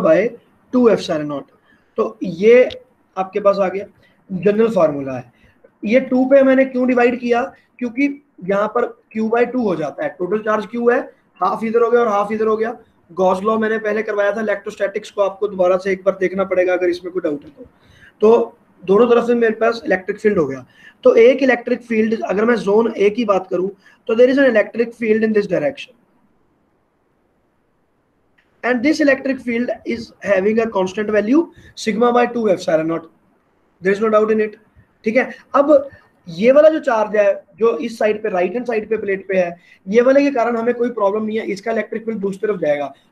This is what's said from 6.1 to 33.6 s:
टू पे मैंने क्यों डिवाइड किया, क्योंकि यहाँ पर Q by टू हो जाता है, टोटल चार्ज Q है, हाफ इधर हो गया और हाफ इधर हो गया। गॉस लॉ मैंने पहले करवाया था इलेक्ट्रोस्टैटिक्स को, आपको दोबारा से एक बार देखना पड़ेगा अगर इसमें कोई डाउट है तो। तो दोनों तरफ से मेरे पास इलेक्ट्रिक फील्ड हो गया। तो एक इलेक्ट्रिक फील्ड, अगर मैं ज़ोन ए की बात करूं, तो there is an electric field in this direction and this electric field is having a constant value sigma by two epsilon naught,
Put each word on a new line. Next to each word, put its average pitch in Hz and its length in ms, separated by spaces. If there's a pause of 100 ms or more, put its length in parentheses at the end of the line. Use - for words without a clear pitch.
टू 254 200
पे 277 120
मैंने 262 220
क्यों 254 240
डिवाइड 240 320
किया, 240 220 (360)
क्योंकि 247 320 (340)
यहाँ 196 320
पर 233 140 (260)
Q 220 140
by 233 220
टू 254 100
हो 190 140
जाता 151 280
है, 147 140
टोटल 185 260
चार्ज 214 300
Q 240 180
है, 262 80 (400)
हाफ 196 240
इधर 226 180
हो 226 80
गया 240 100
और 233 80
हाफ 208 240
इधर 220 140
हो 220 100
गया। 226 200 (340)
गॉस 185 320
लॉ 220 160
मैंने 220 200
पहले 214 240
करवाया 202 340
था 226 40
इलेक्ट्रोस्टैटिक्स 208 720
को, 202 120
आपको 196 260
दोबारा 185 280
से 190 140
एक 190 140
बार 190 160
देखना 190 240
पड़ेगा 180 280
अगर 180 160
इसमें 175 240
कोई 180 100
डाउट 147 220
है - 60
तो। - 140 (560)
तो 220 360 (260)
दोनों 202 280
तरफ 233 160
से 240 80
मेरे 226 200
पास 226 300
इलेक्ट्रिक 202 360
फील्ड 208 180
हो 156 80
गया। 131 180 (400)
तो 247 120
एक 254 260
इलेक्ट्रिक 247 400
फील्ड, 220 400
अगर 196 220
मैं 240 120
ज़ोन 208 400
ए 202 140
की 226 140
बात 190 260
करूं, 180 180 (400)
तो 233 60
there 247 160
is 269 80
an 277 80
electric 226 480
field 220 280
in 220 140
this 202 100
direction 147 480 (2750)
and 240 180
this 302 180
electric 269 400
field 240 300 (160)
is 233 220 (160)
having 202 340
a 226 100
constant 208 420
value 214 340 (320)
sigma 226 360
by 240 160
two 233 220
epsilon 160 380
naught, 165 180 (760)